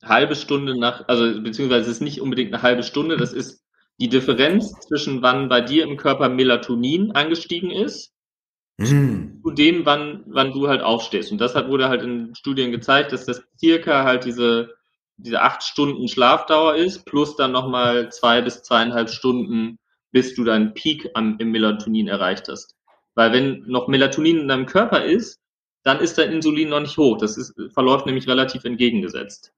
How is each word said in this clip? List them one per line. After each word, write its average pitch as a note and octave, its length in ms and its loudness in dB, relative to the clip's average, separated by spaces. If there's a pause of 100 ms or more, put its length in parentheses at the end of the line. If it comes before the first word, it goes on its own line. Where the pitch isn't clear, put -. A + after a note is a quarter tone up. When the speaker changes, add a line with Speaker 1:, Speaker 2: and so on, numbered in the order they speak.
Speaker 1:
Halbe C#3 320 2
Stunde C#3 440 -4
nach, A#2+ 280 -2
also A#2 340 2
beziehungsweise A#2+ 480 0
es A2+ 80 -4
ist - 40 -8
nicht D3 200 -8
unbedingt B2+ 320 -4
eine A2+ 100 -6
halbe B2 200 2
Stunde, D#3 340 -2
das A#2+ 160 -2
ist - 300 -10 (360)
die B2 100 -2
Differenz C3+ 640 2 (160)
zwischen C#3+ 340 -4
wann C3 280 2
bei B2 120 4
dir C#3 220 0
im D3 140 -6
Körper C#3+ 320 0
Melatonin B2+ 800 0
angestiegen E3 580 -2
ist, - 420 -6 (680)
Speaker 2:
Hm. A#2 640 0
Speaker 1:
zu A2 80 -4
dem, D#3 340 2
wann, D3 400 -2
wann C3+ 260 -2
du C#3 160 -2
halt C3+ 140 0
aufstehst. A2 500 -2
Und G#2+ 80 -6
das A#2 140 0
hat, C3 160 -2
wurde C3+ 200 0
halt B2 120 0
in A#2 320 -8
Studien C3+ 380 -4
gezeigt, C#3 400 0
dass B2+ 140 -8
das - 180 -6 (160)
circa E3 440 2
halt B2+ 220 2
diese, A#2 480 0 (440)
diese A#2+ 240 -4
acht - 220 0
Stunden C#3 440 -2
Schlafdauer D#3 680 2
ist, F3+ 300 -2
plus D3 300 -2
dann C3 160 0
nochmal B2 600 0
zwei A#2+ 300 2
bis A#2+ 220 -6
zweieinhalb A#2 480 0
Stunden, A2+ 680 -2 (340)
bis B2+ 220 2
du B2 100 -4
deinen A2 300 2
Peak - 400 -4
am, A2 260 0
im A2+ 120 -2
Melatonin G#2+ 560 0
erreicht F#2 420 -2
hast. - 260 -14 (380)
Weil A2+ 180 4
wenn C3 360 0
noch B2 200 -4
Melatonin C#3 520 2
in C#3+ 80 -4
deinem C3 180 0
Körper G3 400 2
ist, G#3 340 -2 (440)
dann C#3 160 2
ist E3 180 -2
dein D3+ 140 2
Insulin D#3 380 0
noch D3 100 0
nicht D3 180 -8
hoch. C3 220 4
Das G#2+ 180 -4
ist, B2+ 160 -12 (200)
verläuft C3 340 2
nämlich C3 200 -4
relativ C3 360 0
entgegengesetzt. A2+ 960 -4